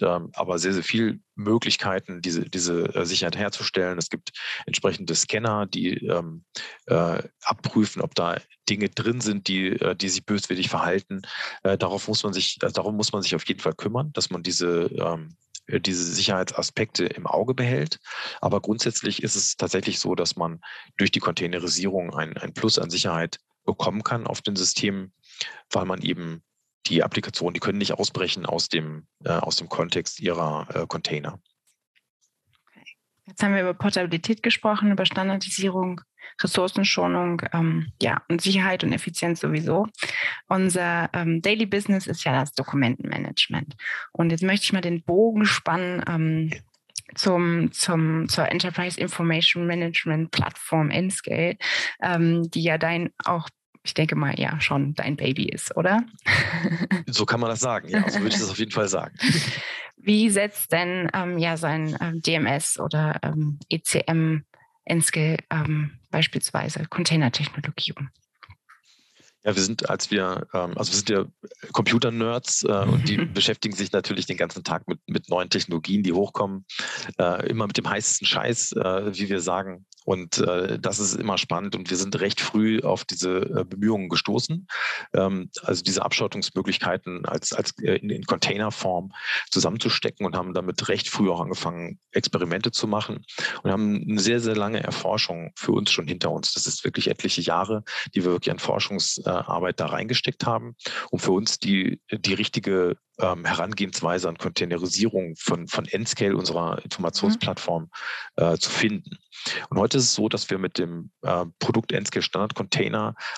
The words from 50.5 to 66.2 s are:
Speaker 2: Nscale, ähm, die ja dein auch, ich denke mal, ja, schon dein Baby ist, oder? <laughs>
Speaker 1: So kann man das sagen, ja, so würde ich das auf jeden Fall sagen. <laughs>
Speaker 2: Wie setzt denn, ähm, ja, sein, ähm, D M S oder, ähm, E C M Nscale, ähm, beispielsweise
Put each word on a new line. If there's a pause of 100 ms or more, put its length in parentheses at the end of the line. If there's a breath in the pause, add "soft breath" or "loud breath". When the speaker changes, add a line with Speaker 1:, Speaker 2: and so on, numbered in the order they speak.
Speaker 2:
Nscale, (460 loud breath)
ähm,
die
ja
dein (120)
auch, (380)
ich
denke
mal,
ja,
schon
dein
Baby
ist,
oder? (200)
<laughs>
Speaker 1:
So
kann
man
das
sagen,
ja,
so
würde
ich
das
auf
jeden
Fall
sagen. (420 loud breath)
<laughs>
Speaker 2:
Wie
setzt
denn,
ähm,
ja,
sein,
ähm,
D
M
S
oder,
ähm, (100)
E
C
M (440 soft breath)
Nscale, (140)
ähm, (100)
beispielsweise